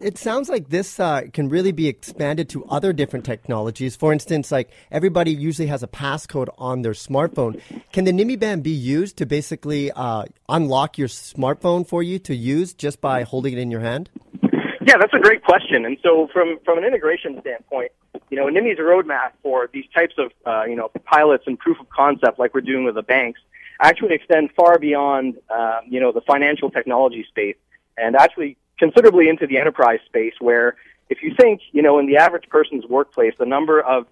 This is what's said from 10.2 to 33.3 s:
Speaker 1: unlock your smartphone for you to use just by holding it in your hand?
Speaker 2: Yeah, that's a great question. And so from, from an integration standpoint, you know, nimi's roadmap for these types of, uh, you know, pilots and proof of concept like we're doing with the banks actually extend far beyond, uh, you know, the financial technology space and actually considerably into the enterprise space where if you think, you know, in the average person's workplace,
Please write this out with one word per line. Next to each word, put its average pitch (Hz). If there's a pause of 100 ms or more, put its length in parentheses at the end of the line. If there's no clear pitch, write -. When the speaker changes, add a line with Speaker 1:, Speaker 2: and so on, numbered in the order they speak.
Speaker 1:
unlock 143
your 139
smartphone 170
for 175
you 180
to 170
use 139
just 147
by 131
holding 131
it 123
in 120
your 113
hand? 120 (720)
Speaker 2:
Yeah, 262
that's 208
a 269
great 202
question. 151
And 131
so 160
from, 165
from 170
an 170
integration 165
standpoint, 123 (360)
you 139
know, 139
nimi's 190
roadmap 156 (120)
for 131
these 135
types 170
of, 131 (140)
uh, 110
you 117
know, 113 (160)
pilots 151
and 131
proof 165
of 131
concept 135
like 123
we're 135
doing 131
with 117
the 110
banks 123 (420)
actually 170
extend 156
far 175
beyond, 143 (120)
uh, 113
you 127
know, 123
the 113
financial 143
technology 120
space 104 (420)
and 117
actually 147 (220)
considerably 175
into 160
the 135
enterprise 127
space 113
where 120 (340)
if -
you 156
think, 226 (100)
you 147
know, 147
in 139
the 139
average 170
person's 147
workplace, 143